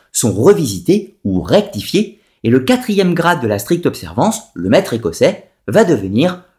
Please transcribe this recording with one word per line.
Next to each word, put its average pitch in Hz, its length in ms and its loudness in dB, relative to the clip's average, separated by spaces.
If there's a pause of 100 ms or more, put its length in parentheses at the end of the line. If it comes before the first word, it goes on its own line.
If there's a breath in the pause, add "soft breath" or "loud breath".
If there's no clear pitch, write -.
(120)
sont 110 200 0
revisités 135 920 0
ou 92 160 -2
rectifiés, - 800 -2 (220 soft breath)
et 113 80 0
le 127 100 4
quatrième 196 540 0
grade 170 260 0
de 117 60 -2
la 104 120 0
stricte 170 280 -2
observance, 120 560 -4 (120)
le 87 140 -6
maître 160 260 2
écossais, 117 540 -2 (200)
va 185 160 4
devenir 135 580 0 (160)